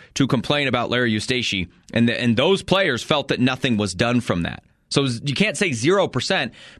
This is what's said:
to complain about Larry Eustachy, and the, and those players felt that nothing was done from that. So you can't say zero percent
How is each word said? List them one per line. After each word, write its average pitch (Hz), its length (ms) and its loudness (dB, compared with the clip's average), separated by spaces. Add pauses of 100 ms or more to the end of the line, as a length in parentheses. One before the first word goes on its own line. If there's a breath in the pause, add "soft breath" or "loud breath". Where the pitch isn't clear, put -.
(140)
to 135 140 0
complain 139 420 0
about 120 200 0
Larry 120 220 2
Eustachy, 107 560 -2 (260 soft breath)
and 117 140 4
the, 113 120 0
and 117 180 2
those 180 260 2
players 175 400 0
felt 143 240 0
that 110 140 -2
nothing 127 340 2
was 101 180 0
done 120 280 0
from 87 220 -2
that. - 200 -8 (280)
So 143 140 2
you 127 300 -4
can't 202 200 0
say 190 160 0
zero 151 360 2
percent 143 460 -2 (260 loud breath)